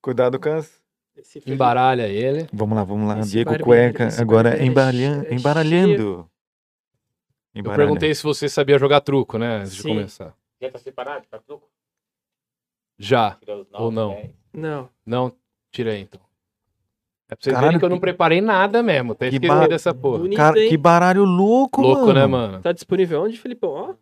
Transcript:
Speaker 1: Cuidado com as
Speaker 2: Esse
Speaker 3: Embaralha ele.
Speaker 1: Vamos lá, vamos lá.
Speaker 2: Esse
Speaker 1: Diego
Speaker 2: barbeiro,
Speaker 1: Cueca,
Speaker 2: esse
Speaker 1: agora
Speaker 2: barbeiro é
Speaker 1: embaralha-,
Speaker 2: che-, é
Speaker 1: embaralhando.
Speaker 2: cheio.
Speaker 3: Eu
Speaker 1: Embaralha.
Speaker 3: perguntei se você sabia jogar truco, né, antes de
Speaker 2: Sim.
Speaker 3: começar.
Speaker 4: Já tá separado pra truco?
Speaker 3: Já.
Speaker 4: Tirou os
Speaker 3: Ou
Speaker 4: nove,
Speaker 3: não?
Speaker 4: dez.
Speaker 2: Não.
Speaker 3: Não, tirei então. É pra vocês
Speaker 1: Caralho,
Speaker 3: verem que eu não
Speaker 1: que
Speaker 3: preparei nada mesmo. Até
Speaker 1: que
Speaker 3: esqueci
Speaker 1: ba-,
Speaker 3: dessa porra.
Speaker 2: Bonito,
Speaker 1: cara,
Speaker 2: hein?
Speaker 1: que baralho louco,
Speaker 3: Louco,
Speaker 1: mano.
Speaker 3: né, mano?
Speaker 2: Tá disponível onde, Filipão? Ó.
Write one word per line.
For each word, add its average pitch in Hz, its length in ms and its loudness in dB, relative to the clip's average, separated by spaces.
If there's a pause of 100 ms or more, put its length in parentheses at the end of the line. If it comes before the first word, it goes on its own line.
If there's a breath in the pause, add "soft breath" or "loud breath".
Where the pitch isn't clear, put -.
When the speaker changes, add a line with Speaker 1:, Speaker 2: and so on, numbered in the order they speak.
Speaker 1:
Cuidado 127 380 -2
com 151 100 -4
as 156 320 -8 (340)
Speaker 2:
Esse - 320 -20
Speaker 3:
Embaralha 127 600 0
ele. 131 460 -4
Speaker 1:
Vamos 107 220 -2
lá, 107 80 0
vamos 104 240 -4
lá. 107 120 -4
Speaker 2:
Esse 107 120 -4
Speaker 1:
Diego 117 200 0
Speaker 2:
barbeiro, - 140 -4 (280)
Speaker 1:
Cueca, - 140 -2
Speaker 2:
esse 117 140 -4
Speaker 1:
agora 113 280 4
Speaker 2:
barbeiro 127 160 -2
é 127 60 2
Speaker 1:
embaralha-, 135 520 0
Speaker 2:
che-, - 40 -10
é 120 80 -8
Speaker 1:
embaralhando. 156 640 2
Speaker 2:
cheio. 92 320 -6 (1300)
Speaker 3:
Eu 104 60 -12
Speaker 1:
Embaralha. 104 220 0
Speaker 3:
perguntei 151 320 0
se - 80 -14
você 147 260 -2
sabia 139 280 2
jogar 139 240 4
truco, 135 360 -2
né, 113 240 -4
antes 95 140 -12
de 101 80 -16
Speaker 2:
Sim. 110 60 -8
Speaker 3:
começar. 101 460 -8 (260)
Speaker 4:
Já 131 100 -10
tá 123 80 -20
separado 135 500 -14
pra 110 100 -20
truco? 147 280 -20 (1300)
Speaker 3:
Já. 107 400 0
Speaker 4:
Tirou 104 220 -14
os 95 120 -20
Speaker 3:
Ou 113 180 -6
Speaker 4:
nove, 110 40 -8
Speaker 3:
não? 104 260 -6
Speaker 4:
dez. - 100 -18 (220)
Speaker 2:
Não. 151 360 -10 (160)
Speaker 3:
Não, 123 280 -4 (380)
tirei 110 300 -6
então. 95 200 -20 (1080)
É - 60 -12
pra - 80 -20
vocês 135 100 -2
Speaker 1:
Caralho, 127 160 2
Speaker 3:
verem 170 100 2
que 180 60 2
eu 175 40 2
não 180 80 -2
Speaker 1:
que 180 40 -4
Speaker 3:
preparei 175 400 0
nada 208 420 0
mesmo. 131 300 -2
Até 127 160 -4
Speaker 1:
que 131 80 -2
Speaker 3:
esqueci 147 160 2
Speaker 1:
ba-, 156 140 6
Speaker 3:
dessa 165 260 0
porra. 131 260 -4
Speaker 2:
Bonito, 190 180 -4
Speaker 1:
cara, 156 220 6
Speaker 2:
hein? 220 100 2
Speaker 1:
que 160 80 2
baralho 180 460 4
louco, 208 580 2
Speaker 3:
Louco, 269 260 4
Speaker 1:
mano. 196 60 6
Speaker 3:
né, 135 140 4
mano? 113 340 -4
Speaker 2:
Tá 170 100 -2
disponível 175 520 -2
onde, 226 140 -6
Filipão? 233 340 -8
Ó. 226 300 -10